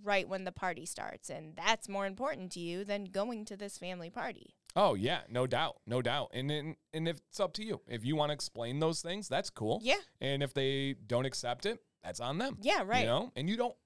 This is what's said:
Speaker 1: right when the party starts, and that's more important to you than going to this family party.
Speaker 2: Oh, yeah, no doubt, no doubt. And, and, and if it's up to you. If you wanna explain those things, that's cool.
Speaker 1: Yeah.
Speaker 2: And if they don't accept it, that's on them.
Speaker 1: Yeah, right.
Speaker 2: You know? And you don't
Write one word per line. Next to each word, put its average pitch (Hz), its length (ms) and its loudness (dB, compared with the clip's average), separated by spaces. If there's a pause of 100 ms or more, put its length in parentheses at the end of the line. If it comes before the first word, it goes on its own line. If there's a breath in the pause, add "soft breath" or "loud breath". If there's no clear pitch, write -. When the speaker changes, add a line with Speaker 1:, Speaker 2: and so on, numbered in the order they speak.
Speaker 1:
right 202 260 2
when 190 160 -4
the 180 80 -4
party 175 340 -4
starts, - 440 -8
and 160 260 -10
that's 208 320 2
more 196 180 0
important 196 460 -4
to 175 80 -8
you 175 240 -4
than 202 220 -2
going 214 400 -2
to 202 100 -12
this 202 220 -10
family 180 320 -8
party. - 440 -8 (220)
Speaker 2:
Oh, 180 180 8
yeah, 120 340 2
no 123 180 2
doubt, 147 400 2
no 123 160 2
doubt. 120 320 0
And, 135 160 0
and, 151 260 -2 (160)
and 160 160 0
if 156 100 -2 (100)
it's - 120 -4
up 180 140 0
to 214 100 -6
you. 208 240 -4
If 113 160 -4
you 143 120 2
wanna 151 180 4
explain 120 460 -4
those 160 220 2
things, 190 260 -4
that's 160 220 0
cool. 196 320 0
Speaker 1:
Yeah. 294 180 4 (200)
Speaker 2:
And 139 220 2
if 135 100 0
they 139 420 2
don't 120 320 0
accept 123 400 -2
it, 233 140 -2 (220)
that's 90 180 -6
on 135 180 -2
them. 262 220 -2
Speaker 1:
Yeah, 285 240 2
right. 233 160 4
Speaker 2:
You 220 60 4
know? - 300 2
And 156 120 0
you 220 80 2
don't 240 300 0